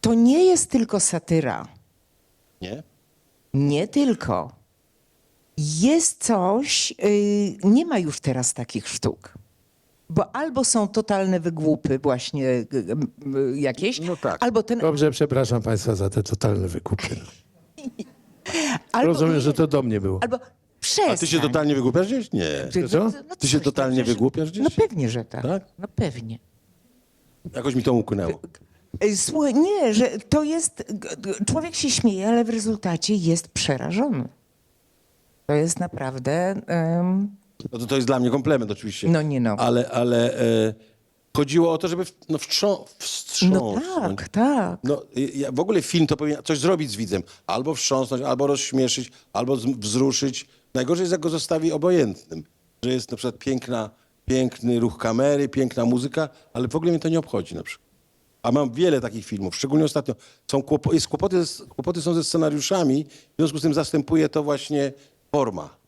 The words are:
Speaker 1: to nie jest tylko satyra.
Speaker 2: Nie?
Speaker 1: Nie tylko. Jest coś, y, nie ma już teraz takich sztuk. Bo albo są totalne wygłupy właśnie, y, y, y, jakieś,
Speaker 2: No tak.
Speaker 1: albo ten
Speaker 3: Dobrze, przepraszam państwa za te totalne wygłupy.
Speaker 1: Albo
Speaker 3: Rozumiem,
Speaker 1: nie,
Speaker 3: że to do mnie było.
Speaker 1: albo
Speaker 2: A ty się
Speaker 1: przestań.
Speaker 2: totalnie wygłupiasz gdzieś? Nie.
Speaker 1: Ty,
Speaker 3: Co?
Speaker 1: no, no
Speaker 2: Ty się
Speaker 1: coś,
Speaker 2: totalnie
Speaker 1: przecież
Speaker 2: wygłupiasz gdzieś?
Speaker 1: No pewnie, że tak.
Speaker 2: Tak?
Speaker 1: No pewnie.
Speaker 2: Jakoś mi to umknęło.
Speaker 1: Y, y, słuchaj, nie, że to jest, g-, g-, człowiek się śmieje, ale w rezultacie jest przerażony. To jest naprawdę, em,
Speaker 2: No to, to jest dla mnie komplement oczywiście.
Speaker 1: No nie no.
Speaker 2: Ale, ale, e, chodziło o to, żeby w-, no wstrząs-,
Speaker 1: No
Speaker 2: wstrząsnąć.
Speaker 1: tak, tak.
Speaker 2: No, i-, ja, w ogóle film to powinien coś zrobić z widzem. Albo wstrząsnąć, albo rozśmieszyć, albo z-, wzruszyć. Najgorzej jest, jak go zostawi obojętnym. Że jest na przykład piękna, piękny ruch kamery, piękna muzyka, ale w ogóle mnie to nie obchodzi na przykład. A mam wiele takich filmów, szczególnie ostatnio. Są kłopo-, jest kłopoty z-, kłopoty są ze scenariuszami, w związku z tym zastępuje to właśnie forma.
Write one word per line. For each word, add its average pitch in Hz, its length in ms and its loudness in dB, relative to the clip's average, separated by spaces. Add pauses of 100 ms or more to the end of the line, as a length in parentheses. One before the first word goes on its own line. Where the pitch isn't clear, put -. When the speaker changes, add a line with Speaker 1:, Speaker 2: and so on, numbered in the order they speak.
Speaker 1:
to 233 140 4
nie 254 300 6
jest 370 260 4
tylko 226 300 2
satyra. 156 680 0 (920)
Speaker 2:
Nie? 110 200 -10 (720)
Speaker 1:
Nie 143 340 2
tylko. 180 680 0 (1200)
Jest 311 440 2
coś, 214 720 0 (100)
y, 208 600 2
nie 240 220 6
ma 294 120 0
już 160 220 -4
teraz 127 340 -2
takich - 340 -8
sztuk. - 460 -6 (760)
Bo 170 260 0
albo 269 280 0
są 214 240 2
totalne 196 520 0
wygłupy 156 580 0
właśnie, 135 500 0
y, 123 260 2
y, 135 640 -4 (160)
y, 139 60 -4
jakieś, 135 400 -2
Speaker 2:
No 170 160 -4
tak. - 280 -2
Speaker 1:
albo 226 180 2
ten 233 160 -2
Speaker 3:
Dobrze, 151 320 2
przepraszam 123 520 0
państwa 110 320 0
za 95 160 -2
te 107 120 0
totalne 98 460 0
wygłupy. - 480 -6 (1800)
Speaker 1:
Albo 240 140 4
Speaker 3:
Rozumiem, 160 280 4
Speaker 1:
nie, 147 60 4
Speaker 3:
że 143 120 2
to 160 140 2
do 139 160 2
mnie 110 180 0
było. 95 220 -2
Speaker 1:
albo 240 140 -2
Speaker 2:
A 247 40 -6
ty - 60 -20 (400)
się - 160 0 (140)
Speaker 1:
przestań. 160 240 0
Speaker 2:
totalnie 147 340 2
wygłupiasz 135 320 2
gdzieś? 240 260 -4
Nie. 73 400 -2
Speaker 1:
Ty, 135 160 0
Speaker 3:
Co? 156 160 2
Speaker 1:
no, 220 80 0 (160)
no 359 80 -12
Speaker 2:
Ty - 120 -2
się 143 100 2
Speaker 1:
coś, - 60 -2
Speaker 2:
totalnie 135 320 0
Speaker 1:
przecież 120 180 2
Speaker 2:
wygłupiasz 139 360 0
gdzieś? 208 140 -2
Speaker 1:
No 330 60 2 (180)
pewnie, 147 220 -2
że 117 140 -4
tak. - 180 -10
Speaker 2:
Tak? 185 220 -2 (140)
Speaker 1:
No 196 160 -12
pewnie. 117 440 -4 (1160)
Speaker 2:
Jakoś 127 200 -4
mi 127 80 2
to 127 100 2
umknęło. 101 480 0 (640)
Speaker 1:
Y, - 20 4
y, 208 100 2
słuchaj, 294 380 0
nie, 320 400 4
że 233 140 4 (200)
to 302 160 4
jest, 320 440 -4
g-, - 300 -8
g-, 196 160 -6 (120)
człowiek 320 280 -4
się 285 160 -2
śmieje, 202 380 2
ale 233 160 2
w 220 60 -4
rezultacie 208 640 -2
jest 165 340 0
przerażony. 151 800 -2 (1200)
To 147 60 2
jest 160 260 0
naprawdę, 131 520 -4 (340)
em, 175 680 0 (360)
Speaker 2:
No 120 60 -8
to, 120 80 -6
to 127 80 0
jest 131 120 2
dla 131 140 2
mnie 123 100 2
komplement 127 400 0
oczywiście. 104 380 -6
Speaker 1:
No 165 140 4
nie 143 180 -2
no. 117 180 0
Speaker 2:
Ale, 120 320 2
ale, 120 480 2
e, 110 360 2 (600)
chodziło 160 360 2
o 160 60 0
to, 180 100 -4
żeby 175 160 -4
w-, - 80 -14 (160)
no 156 100 -2
wstrząs-, - 400 0
Speaker 1:
No - 80 -16 (120)
Speaker 2:
wstrząsnąć. 190 1200 0
Speaker 1:
tak, - 100 -10
tak. 226 560 0
Speaker 2:
No, 139 180 0 (140)
i-, 139 220 -4
ja, 135 140 -4
w 127 80 -2
ogóle 185 220 2
film 160 240 2
to 156 100 0
powinien 147 280 -4
coś 156 140 0
zrobić 156 320 0
z 101 60 -8
widzem. 98 260 -2 (240)
Albo 131 280 -2
wstrząsnąć, 131 480 -2
albo 135 240 0
rozśmieszyć, 131 680 0 (200)
albo 123 240 -2
z-, 113 100 -4 (120)
wzruszyć. 127 680 -2 (280)
Najgorzej 147 280 0
jest, 175 100 0
jak 180 80 -2
go 160 80 -2
zostawi 160 440 -2
obojętnym. 143 720 0 (400)
Że 123 60 0
jest 127 200 -4
na 120 60 -8
przykład 117 220 -6
piękna, 120 520 -4 (360)
piękny 123 540 0
ruch 117 180 0
kamery, 135 500 2
piękna 127 360 0
muzyka, 127 440 0 (240)
ale 123 160 -4
w 127 80 -6
ogóle 165 160 0
mnie 160 80 0
to 165 80 -2
nie 165 100 2
obchodzi - 360 -6
na - 80 -8
przykład. - 260 -16 (540)
A 120 100 0
mam 139 200 2
wiele 156 280 2
takich 113 260 -8
filmów, 95 300 -6
szczególnie 147 280 2
ostatnio. 143 300 -2 (360)
Są 139 120 0
kłopo-, 147 320 0
jest - 140 0
kłopoty 180 380 0
z-, - 220 -12
kłopoty 170 340 -6
są 170 120 0
ze 165 100 0
scenariuszami, 151 800 0
w - 340 -20
związku 156 200 0
z 131 40 -6
tym 156 120 2
zastępuje 156 540 2
to 156 140 -2
właśnie 143 500 -2 (400)
forma. 101 440 -2 (120)